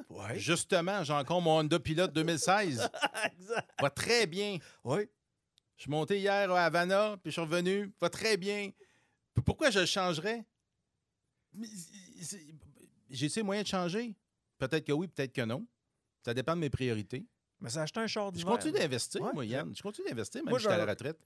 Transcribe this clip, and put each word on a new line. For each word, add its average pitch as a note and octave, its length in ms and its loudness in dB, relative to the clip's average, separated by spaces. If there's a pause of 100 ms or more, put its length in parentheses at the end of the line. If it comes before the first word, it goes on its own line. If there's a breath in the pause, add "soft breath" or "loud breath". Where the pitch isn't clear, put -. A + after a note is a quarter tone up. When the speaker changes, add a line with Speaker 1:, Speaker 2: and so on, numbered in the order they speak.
Speaker 1:
Ouais. G2+ 300 -8
Speaker 2:
Justement, E3+ 640 0
j'ai D3 100 -2
encore D3 280 2
mon D#3+ 180 6
Honda D#3 200 2
Pilot D#3+ 280 2
deux D#3 160 0
mille E3 160 0
seize. F3 500 2 (220)
Speaker 1:
<laughs> G#3+ 220 -4
Exact. G#3 360 -6 (120)
Speaker 2:
Va C#3 80 4
très A3+ 380 2
bien. G3 300 -4 (260 loud breath)
Speaker 1:
Oui. D#3 180 0 (760)
Speaker 2:
Je - 60 -18
suis C3 80 -6
monté D#3 280 0
hier G3 320 2
à F3+ 140 6
Havana, F#3+ 580 2
puis D#3 80 -6
je - 80 -4
suis - 20 0
revenu. F3+ 600 0
Va F3 80 4
très G#3 260 0
bien. G3+ 360 -2 (640 soft breath)
P-, - 80 0
pourquoi - 280 4
je G3+ 100 4
le F3 60 6
changerais ? F#3+ 600 0 (1080)
Mais A3 140 -10
c'est, F3+ 560 -16
c'est, D3+ 220 -10 (640)
j'ai-tu C#3+ 300 -2
les A3+ 40 0
moyens G3+ 220 0
de - 40 -6
changer ? G3 460 -2 (420)
Peut-être C#3 280 0
que D3+ 60 0
oui, E3 160 0
peut-être C3+ 260 -4
que C3 80 -2
non. A#2+ 240 -2 (580)
Ça A#2+ 100 -2
dépend C3 220 0
de F3 60 -2
mes D3 80 0
priorités. B2 560 -2 (360)
Speaker 1:
Mais A#2+ 80 -8
c'est A#2+ 100 -4
acheter - 220 -4
un A3 60 0
char G#3 200 -2
Speaker 2:
Je F3+ 120 -8
Speaker 1:
d'hiver, E3+ 120 0
Speaker 2:
continue D4+ 220 2
Speaker 1:
là. G#4 60 2
Speaker 2:
d'investir, C#3 420 -2
Speaker 1:
Ouais. C4+ 120 -2
Speaker 2:
moi, C3 120 -4
Yann. B2 300 -4
Je - 60 -12
continue C4+ 280 -8
d'investir, A3+ 340 -6
même - 60 -2
Speaker 1:
Moi, B3 100 2
Speaker 2:
si A3 40 -4
je - 60 0
suis - 40 6
à G#2+ 60 4
Speaker 1:
j'ai G#2+ 60 2
Speaker 2:
la G#2 60 0
Speaker 1:
un, - 20 0
Speaker 2:
retraite. D3 320 -6